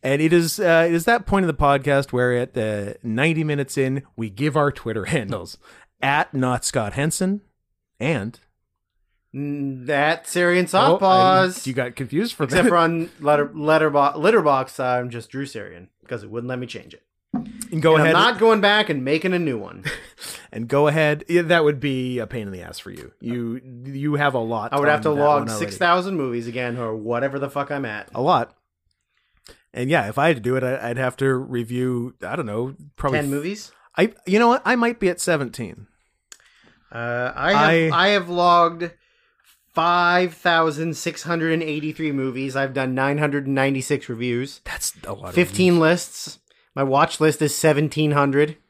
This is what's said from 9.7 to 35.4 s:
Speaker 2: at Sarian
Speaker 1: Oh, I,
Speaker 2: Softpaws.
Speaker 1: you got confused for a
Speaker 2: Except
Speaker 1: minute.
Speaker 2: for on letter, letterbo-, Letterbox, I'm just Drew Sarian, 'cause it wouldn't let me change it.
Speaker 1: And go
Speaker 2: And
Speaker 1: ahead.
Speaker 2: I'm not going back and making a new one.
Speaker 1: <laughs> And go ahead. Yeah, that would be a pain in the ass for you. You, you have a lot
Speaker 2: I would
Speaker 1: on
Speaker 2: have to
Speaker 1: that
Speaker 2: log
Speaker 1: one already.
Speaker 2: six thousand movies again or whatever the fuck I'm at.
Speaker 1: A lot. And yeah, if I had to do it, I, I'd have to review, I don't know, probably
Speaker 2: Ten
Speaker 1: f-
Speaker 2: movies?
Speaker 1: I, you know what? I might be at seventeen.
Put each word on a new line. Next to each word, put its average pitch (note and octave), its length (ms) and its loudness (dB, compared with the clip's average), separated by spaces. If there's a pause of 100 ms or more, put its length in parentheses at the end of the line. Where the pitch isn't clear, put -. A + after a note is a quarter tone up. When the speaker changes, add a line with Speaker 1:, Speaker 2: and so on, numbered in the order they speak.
Speaker 2:
at D3+ 360 0
Sarian F3 500 2
Speaker 1:
Oh, F#3 280 4
I, F#3 440 6
Speaker 2:
Softpaws. F#3 180 -8
Speaker 1:
you C3 80 -6
got B2 220 -4
confused C#3+ 400 -4
for - 80 -2
a - 20 0
Speaker 2:
Except C#3 200 2
Speaker 1:
minute. - 40 6
Speaker 2:
for F3 80 4
on E3 320 2 (100)
letter, D3 280 2
letterbo-, D3+ 680 2
Letterbox, D3+ 640 2
I'm B2 300 -2
just A#2 220 -14
Drew C3+ 140 -8
Sarian, F#2+ 420 -16 (200)
'cause A2 160 -10
it G2+ 60 -18
wouldn't A#2 200 -8
let B2+ 100 -6
me B2+ 80 -10
change - 260 -16
it. - 80 -20 (720)
Speaker 1:
And D#3 100 -4
go D#3+ 140 6
Speaker 2:
And D#3 80 6
Speaker 1:
ahead. D#3+ 120 4
Speaker 2:
I'm F3+ 60 4
not A3+ 180 2
going A3 220 4
back G#3 280 2
and C#3 140 -2
making D#3 300 0
a F3+ 60 0
new C#3+ 180 -2
one. F#2 320 -14
Speaker 1:
<laughs> - 40 -8 (580)
And A#2 160 -8
go C#3 200 4
ahead. D3+ 400 0
Yeah, E3+ 140 4
that E3+ 220 2
would D3 160 2
be B2+ 400 -4
a G#2+ 80 -6
pain A2 180 -8
in G2 80 -10
the F2+ 80 -12
ass D#2+ 160 -14
for G2 140 -16
you. - 280 -16
You, A#2+ 400 -6 (260)
you C#3 320 -4
have C#3+ 180 2
a B2 40 0
lot A2+ 320 -4
Speaker 2:
I C#3+ 80 0
would C#3+ 80 2
Speaker 1:
on D3+ 60 4
Speaker 2:
have D3+ 80 0
to D#3 80 0
Speaker 1:
that D3 60 0
Speaker 2:
log C#3+ 240 4
Speaker 1:
one - 100 -4
already. A2 160 -4
Speaker 2:
six - 120 -10
thousand F3+ 380 2
movies A#2+ 300 -4
again A#2+ 320 -6
or A2+ 180 -4
whatever A#2+ 440 -4
the C3+ 100 -6
fuck C#3+ 220 -6
I'm C#3 140 -6
at. G#2+ 280 -10
Speaker 1:
A - 80 -4
lot. C#3 340 0 (1160)
And B2 160 -4
yeah, C#3 200 2
if A2+ 100 -4
I D3 80 4
had E3 80 4
to A#2 80 -10
do B2 120 0
it, B2+ 80 -2
I, B2 280 -4
I'd A#2+ 60 -6
have B2+ 200 -4
to C3+ 160 2
review, B2 880 -4
I G2+ 140 -8
don't D#3+ 100 -6
know, A#2 300 -6 (220)
probably C#3+ 200 -2
Speaker 2:
Ten C#3+ 80 -2
Speaker 1:
f- C#3 60 -4
Speaker 2:
movies? E3 400 -8 (260)
Speaker 1:
I, G3+ 160 2 (140)
you F#3+ 100 2
know A#3 100 6
what? B3 160 2
I A#3 120 2
might A#3 240 0
be F#3 100 2
at F3 100 -4
seventeen. A#2+ 680 -4 (1040)